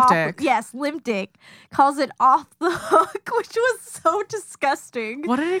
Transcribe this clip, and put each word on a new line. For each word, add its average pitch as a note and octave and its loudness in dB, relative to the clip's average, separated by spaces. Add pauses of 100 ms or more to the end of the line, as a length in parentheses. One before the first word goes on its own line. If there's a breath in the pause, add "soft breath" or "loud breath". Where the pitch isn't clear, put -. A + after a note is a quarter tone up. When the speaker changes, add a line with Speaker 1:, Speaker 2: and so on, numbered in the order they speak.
Speaker 1:
off, B3+ 6
Speaker 2:
Dick. E3 2
Speaker 1:
yes, B3 0
Limp C#4+ -6
Dick, G#3 -6 (360 loud breath)
calls C#4 4
it C4+ -2 (100)
off C4 4 (140)
the F4 0
<laughs> - -2
hook, - -2
which - -4
was A#4 -2
so F#4 -4
disgusting. C4+ -6
Speaker 2:
What B3 0
did D#4+ -2
he F#4+ -2